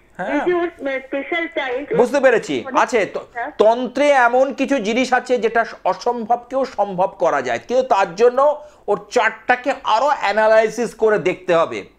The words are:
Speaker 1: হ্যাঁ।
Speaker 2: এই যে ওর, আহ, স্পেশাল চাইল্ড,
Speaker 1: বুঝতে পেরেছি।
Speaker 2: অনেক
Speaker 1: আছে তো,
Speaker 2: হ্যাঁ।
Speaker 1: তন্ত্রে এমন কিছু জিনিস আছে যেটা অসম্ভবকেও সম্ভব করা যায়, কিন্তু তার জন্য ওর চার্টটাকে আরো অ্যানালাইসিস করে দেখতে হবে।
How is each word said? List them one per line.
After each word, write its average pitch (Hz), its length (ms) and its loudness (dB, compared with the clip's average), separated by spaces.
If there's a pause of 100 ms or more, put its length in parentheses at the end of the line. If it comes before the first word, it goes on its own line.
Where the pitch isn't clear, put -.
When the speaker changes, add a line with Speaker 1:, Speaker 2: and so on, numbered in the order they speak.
(180)
Speaker 1:
হ্যাঁ। 196 160 -6
Speaker 2:
এই 294 120 0
যে 359 80 0
ওর, 349 140 -2
আহ, 269 380 -8
স্পেশাল 320 420 -6
চাইল্ড, 269 500 -6
Speaker 1:
বুঝতে 240 220 2
পেরেছি। 220 460 0
Speaker 2:
অনেক 208 160 0
Speaker 1:
আছে 226 240 0
তো, - 280 -10
Speaker 2:
হ্যাঁ। 247 240 -8
Speaker 1:
তন্ত্রে 247 520 2
এমন 254 440 4
কিছু 240 260 -2
জিনিস 233 340 0
আছে 247 240 0
যেটা 220 280 0 (180)
অসম্ভবকেও 240 840 -2
সম্ভব 196 420 -2
করা 151 340 0
যায়, 120 260 -4
কিন্তু 254 160 2
তার 190 320 0
জন্য 254 460 2 (260)
ওর 202 120 0 (120)
চার্টটাকে 247 640 0 (100)
আরো 240 260 0 (100)
অ্যানালাইসিস 220 760 2
করে 214 260 2
দেখতে 175 360 -2
হবে। 120 300 -2 (140)